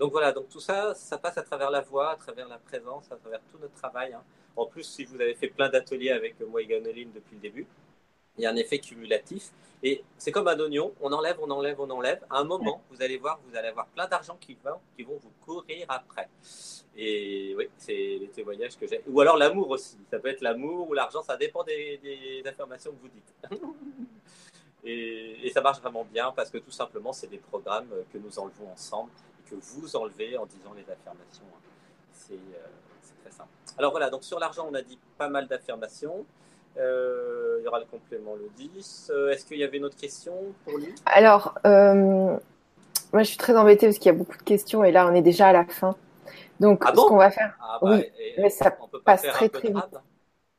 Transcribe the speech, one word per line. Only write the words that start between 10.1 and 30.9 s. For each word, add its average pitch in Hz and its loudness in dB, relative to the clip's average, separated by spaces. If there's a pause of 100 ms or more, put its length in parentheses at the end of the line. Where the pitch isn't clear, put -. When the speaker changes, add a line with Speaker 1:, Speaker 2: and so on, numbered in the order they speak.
Speaker 1:
c'est - -10
comme 202 -2
un 160 -2
oignon, 156 -6
on 143 -6
enlève, 156 -4
on 151 -10
enlève, 139 -6
on 135 -10
enlève. 131 -6
À 131 -4
un 143 -2
moment, 170 -6
Speaker 2:
Ouais. - -20 (160)
Speaker 1:
vous 123 -10
allez 131 -6
voir, 151 -8 (100)
vous 120 -20
allez 113 -8
avoir 117 -12
plein 175 -10
d'argent 175 -8
qui 123 -20
vont, 156 -10 (180)
qui 127 -18
vont 143 -14
vous 107 -20 (140)
courir 165 -16
après. 127 -12 (680)
Et 101 -8
oui, 104 -8
c'est - -16
les 98 -8
témoignages 104 -12
que 107 -12
j'ai. - -10
Ou 135 2
alors 160 6
l'amour 160 0
aussi. - -10 (120)
Ça 113 -8
peut 127 -8
être 135 -10
l'amour 143 -8
ou 147 -6
l'argent, 139 -6
ça 131 -10
dépend 156 -8
des, 151 -10
des 135 -16
affirmations 135 -16
que 135 -20
vous 131 -20
dites. - -20 (160)
<laughs> 339 -14 (1160)
Et, 113 -14
et 120 -6
ça 135 -2
marche 135 -2
vraiment 117 -12
bien 113 -6
parce 113 -8
que 120 -14
tout - -18
simplement, 113 -12
c'est - -18
des 98 -20
programmes, 104 -12
euh, 92 -12 (100)
que 107 -18
nous 101 -18
enlevons 98 -16
ensemble 107 -14 (300)
et - -20
que 107 -18
vous 135 -16
enlevez 110 -12
en 110 -10
disant 101 -20
les 98 -20 (100)